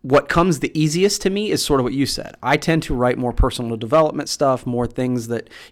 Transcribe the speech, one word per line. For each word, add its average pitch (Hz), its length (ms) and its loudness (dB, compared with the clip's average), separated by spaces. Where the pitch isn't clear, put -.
what 139 260 2
comes 170 320 2
the - 180 -4
easiest 160 440 2
to 190 80 0
me 202 200 -2
is 160 140 0
sort 139 160 2
of 123 60 0
what 127 80 -2
you 135 120 0
said. - 380 -8
I 139 140 2
tend 160 260 0
to - 100 -4
write 123 240 0
more 123 140 -2
personal 117 460 0
development 147 500 0
stuff, 131 380 0
more 120 200 -2
things 123 440 -4
that, 117 200 -6